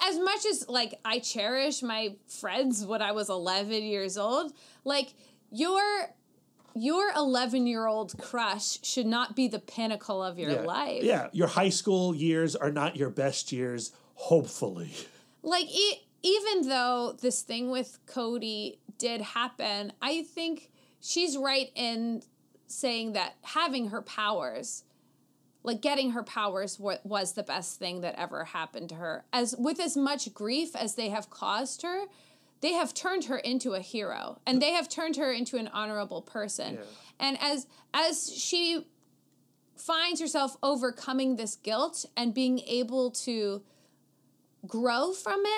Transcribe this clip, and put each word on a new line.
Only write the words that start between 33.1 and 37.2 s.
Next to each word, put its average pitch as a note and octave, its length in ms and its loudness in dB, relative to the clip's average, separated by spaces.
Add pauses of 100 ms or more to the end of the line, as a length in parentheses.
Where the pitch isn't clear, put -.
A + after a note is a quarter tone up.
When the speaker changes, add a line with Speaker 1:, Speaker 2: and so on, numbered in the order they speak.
Speaker 1:
her A#3+ 140 -2
into B3 340 -2
a F#3+ 80 -2
hero, - 640 -6
and B3+ 140 6
they D4+ 120 4
have E4+ 180 0
turned D#4+ 260 -2
her C4+ 160 2
into A#3+ 240 -2
an A3 120 -2
honorable G#3 520 -4
person. G3+ 540 -6
Speaker 2:
Yeah. A2+ 60 -8 (380)
Speaker 1:
And C4+ 220 0